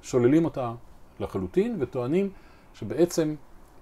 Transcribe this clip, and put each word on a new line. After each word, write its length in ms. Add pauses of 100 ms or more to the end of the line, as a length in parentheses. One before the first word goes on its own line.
שוללים 420
אותה 280 (480)
לחלוטין, 580
וטוענים 520 (440)
שבעצם, 600 (480)